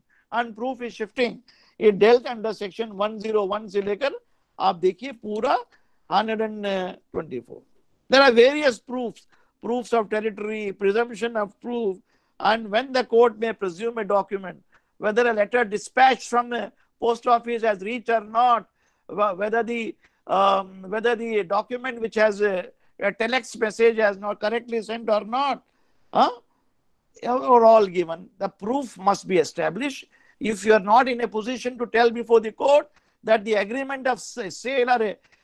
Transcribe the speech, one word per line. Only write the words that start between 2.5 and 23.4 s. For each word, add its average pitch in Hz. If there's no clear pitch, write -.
section 202
one 214
zero 214
one 208
से 202
लेकर, 208
आप 185
देखिए 226
पूरा 214
hundred 214
and 202
twenty-four. 147
There 269
are 269
various 269
proofs, 247
proofs 240
of 220
territory, 214
presumption 226
of 208
proof, 233
and 214
when 254
the 247
court 226
may 226
presume 214
a 214
document, 196
whether 214
a 233
letter 214
dispatched 254
from 240
the 233
post 233
office 233
has 208
reached 220
or 226
not, 226
wh-, 196
whether 214
the, 220
um, 190
whether 220
the 220
document 233
which 220
has 214
a, 196
a 196
telex 240